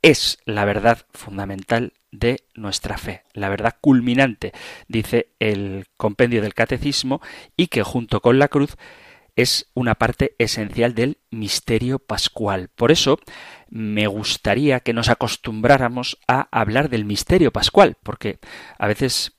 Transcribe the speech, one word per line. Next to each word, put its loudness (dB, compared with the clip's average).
es 4
la -2
verdad 2
fundamental -6
de -2
nuestra -8
fe, -12
la -4
verdad -2
culminante, 2
dice -2
el -4
compendio 0
del -4
Catecismo, -2
y 2
que -2
junto -4
con 6
la 6
cruz -2
es -2
una 0
parte -2
esencial -2
del -2
misterio -2
pascual. -4
Por 2
eso 2
me -4
gustaría 0
que -2
nos -2
acostumbráramos 0
a 0
hablar 0
del -2
misterio 2
pascual, 4
porque -8
a -2
veces -2